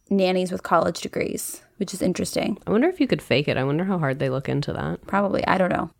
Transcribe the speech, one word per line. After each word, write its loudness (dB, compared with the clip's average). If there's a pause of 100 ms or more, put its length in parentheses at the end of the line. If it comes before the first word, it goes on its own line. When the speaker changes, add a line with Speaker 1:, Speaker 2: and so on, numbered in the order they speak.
(100)
Speaker 1:
nannies 2
with -6
college 2
degrees, -6 (160)
which -6
is -10
interesting. -2 (100)
Speaker 2:
I -6
wonder 4
if -4
you 2
could 0
fake 2
it. 0
I 0
wonder 0
how 0
hard 0
they 0
look -4
into -2
that. -4
Speaker 1:
Probably. 0
I 4
don't 2
know. -2